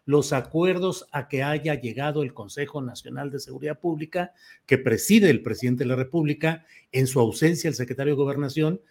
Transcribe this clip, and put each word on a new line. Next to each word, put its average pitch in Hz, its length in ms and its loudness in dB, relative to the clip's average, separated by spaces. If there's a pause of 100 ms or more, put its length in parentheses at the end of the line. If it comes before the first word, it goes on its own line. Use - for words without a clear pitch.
los 139 260 4
acuerdos 175 800 0
a 139 160 -4
que 131 160 -2
haya 151 300 -2
llegado 135 500 -4
el 127 120 -6
Consejo 139 460 -8
Nacional 127 500 -10
de 135 80 -8
Seguridad 135 400 -10
Pública 170 540 -4 (340)
que 131 100 6
preside 180 540 6
el 113 100 4
presidente 123 420 -2
de 123 60 0
la 131 60 2
República, 151 680 -2 (260)
en 135 160 2
su 131 120 0
ausencia 156 480 2
el 139 80 -2
secretario 139 380 -2
de 135 80 0
Gobernación, 147 580 0 (100)